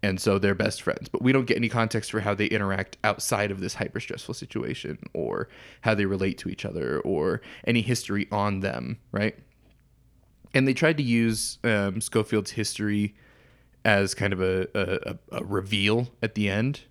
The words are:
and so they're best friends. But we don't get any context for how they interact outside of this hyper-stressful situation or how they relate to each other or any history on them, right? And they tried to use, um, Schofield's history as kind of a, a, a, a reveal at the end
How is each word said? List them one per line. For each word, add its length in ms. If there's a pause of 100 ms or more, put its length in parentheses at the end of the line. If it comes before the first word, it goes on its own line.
and 180
so 160
they're 180
best 280
friends. 260
But 140
we 80
don't 140
get 120
any 120
context 420
for 80
how 160
they 100
interact 580
outside 460
of 120
this 140
hyper-stressful 600
situation 640 (140)
or 360 (320)
how 140
they 100
relate 340
to 100
each 160
other 340
or 420 (240)
any 160
history 500
on 280
them, 400 (120)
right? 240 (1160)
And 140
they 60
tried 240
to 60
use, 600
um, 380
Schofield's 500
history 640 (720)
as 280
kind 200
of 80
a, 340
a, 360 (260)
a, 40
a 40
reveal 640 (140)
at 120
the 140
end 420